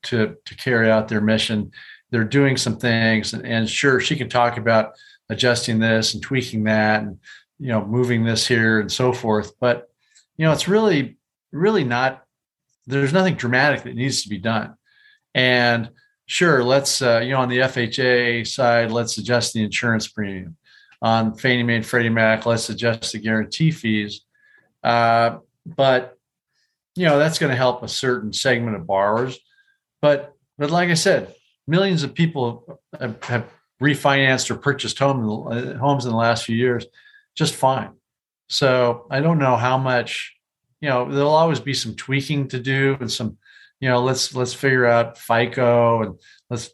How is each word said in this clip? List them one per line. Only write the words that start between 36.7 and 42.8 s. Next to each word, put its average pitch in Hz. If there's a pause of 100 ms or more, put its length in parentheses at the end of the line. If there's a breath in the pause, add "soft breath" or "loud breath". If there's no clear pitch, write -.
just -
fine. 131 (580)
So 127
I 135
don't 160
know 131
how 123
much 127 (460)
you 151
know, 127
there'll 143
always 156
be 131
some 113
tweaking 135
to 131
do 135